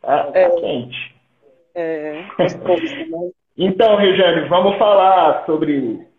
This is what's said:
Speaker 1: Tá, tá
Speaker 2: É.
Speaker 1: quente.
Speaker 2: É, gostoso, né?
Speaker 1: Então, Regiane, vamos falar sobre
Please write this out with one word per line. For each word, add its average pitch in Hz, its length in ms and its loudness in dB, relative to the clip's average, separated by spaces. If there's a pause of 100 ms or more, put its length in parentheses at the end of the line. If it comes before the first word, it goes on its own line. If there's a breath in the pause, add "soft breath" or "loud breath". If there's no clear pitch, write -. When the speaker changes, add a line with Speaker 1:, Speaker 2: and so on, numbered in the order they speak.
Speaker 1:
Tá, 147 220 -2
tá 143 140 -2
Speaker 2:
É. 180 120 4
Speaker 1:
quente. 151 640 -6 (600)
Speaker 2:
É, 160 480 -8 (160)
gostoso, 180 560 -2
né? 320 360 -10 (260)
Speaker 1:
Então, 196 400 2
Regiane, 180 520 2
vamos 190 280 2
falar 190 720 4
sobre 143 600 -4 (120)